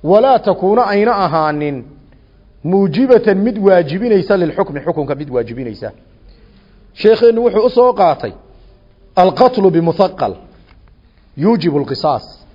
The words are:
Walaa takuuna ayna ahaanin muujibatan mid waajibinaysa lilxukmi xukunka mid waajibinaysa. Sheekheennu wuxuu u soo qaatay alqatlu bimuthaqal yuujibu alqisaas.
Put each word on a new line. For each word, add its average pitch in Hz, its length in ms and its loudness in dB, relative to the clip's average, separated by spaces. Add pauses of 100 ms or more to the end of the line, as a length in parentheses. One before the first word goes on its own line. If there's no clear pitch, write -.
Walaa 220 360 4
takuuna 208 480 0
ayna 208 280 0
ahaanin 151 680 -2 (800)
muujibatan 196 760 2
mid 208 200 -2
waajibinaysa 190 800 0
lilxukmi 151 480 -4
xukunka 143 300 -6
mid 143 140 -12
waajibinaysa. 117 640 -8 (1000)
Sheekheennu 226 500 2
wuxuu 214 220 0
u 247 40 2
soo 240 240 2
qaatay 160 380 0 (840)
alqatlu 190 560 2
bimuthaqal 165 640 -2 (1040)
yuujibu 170 420 0
alqisaas. 139 460 -4 (300)